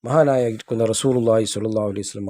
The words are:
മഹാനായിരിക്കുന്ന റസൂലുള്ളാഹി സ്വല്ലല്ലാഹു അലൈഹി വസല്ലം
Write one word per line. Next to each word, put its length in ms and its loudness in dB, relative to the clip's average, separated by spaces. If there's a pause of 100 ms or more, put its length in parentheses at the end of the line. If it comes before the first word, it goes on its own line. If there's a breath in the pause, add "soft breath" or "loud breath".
മഹാനായിരിക്കുന്ന 800 2
റസൂലുള്ളാഹി 680 2
സ്വല്ലല്ലാഹു 380 -4
അലൈഹി 180 -8
വസല്ലം 220 -10